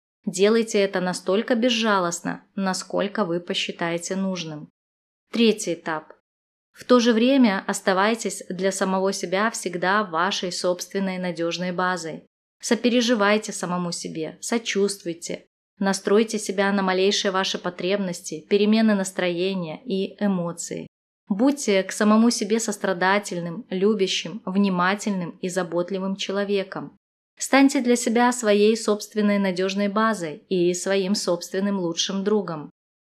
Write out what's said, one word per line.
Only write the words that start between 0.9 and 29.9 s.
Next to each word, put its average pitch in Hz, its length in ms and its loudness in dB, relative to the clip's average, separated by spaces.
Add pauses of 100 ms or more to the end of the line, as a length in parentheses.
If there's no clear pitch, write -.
настолько 185 560 -2
безжалостно, 208 880 0 (100)
насколько 190 720 -2
вы 175 160 -2
посчитаете 175 720 -4
нужным. 170 540 -6 (640)
Третий 220 420 2
этап. 160 380 -8 (580)
В - 140 -20
то 247 160 6
же 240 120 4
время 226 540 4
оставайтесь 196 840 0
для 190 220 0
самого 190 420 0
себя 190 380 0
всегда 185 540 -2
вашей 175 480 -2
собственной 185 680 -2
надёжной 170 540 -4
базой. 175 540 -4 (340)
Сопереживайте 220 920 2
самому 180 380 -4
себе, 170 500 -8
сочувствуйте. 196 1040 -4 (340)
Настройте 202 580 2
себя 202 340 -2
на 202 100 2
малейшие 190 500 2
ваши 190 260 0
потребности, 180 880 -4
перемены 214 460 4
настроения 180 880 -2
и 190 380 -4
эмоции. 175 640 -4 (420)
Будьте 214 560 2
к 190 80 -10
самому 220 380 4
себе 220 280 0
сострадательным, 190 1120 -2
любящим, 190 760 0
внимательным 190 960 0
и 185 80 -4
заботливым 180 680 -4
человеком. 196 840 -4 (400)
Станьте 277 440 4
для 240 120 2
себя 240 380 2
своей 214 440 4
собственной 208 600 0
надёжной 190 500 0
базой 196 600 -2